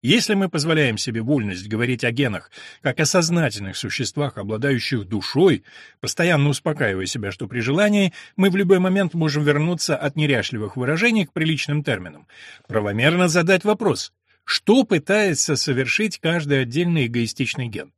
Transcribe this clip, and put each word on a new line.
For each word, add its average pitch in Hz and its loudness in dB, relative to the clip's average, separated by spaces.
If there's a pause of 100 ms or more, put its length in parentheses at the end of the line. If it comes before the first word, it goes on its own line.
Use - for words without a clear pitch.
Если 214 2
мы 190 2
позволяем 151 0
себе 113 -4
вольность 107 -2
говорить 117 -2
о 120 0
генах 117 -2 (300)
как 131 -2
о 151 2
сознательных 147 0
существах, 127 -6
обладающих 113 -2
душой, 113 2 (380)
постоянно 165 2
успокаивая 107 -2
себя, 101 -6
что - -8
при 120 -6
желании 196 2 (220)
мы 190 4
в 175 0
любой 190 4
момент 185 0
можем 151 0
вернуться 151 0
от 139 -4
неряшливых 120 -2
выражений 170 0
к - -10
приличным 151 -2
терминам, 92 -6 (400)
правомерно 117 2
задать 175 2
вопрос, 208 -2 (300)
что - 2
пытается 185 0
совершить 135 -2
каждый 147 0
отдельный 151 0
эгоистичный 120 -4
ген? 80 -12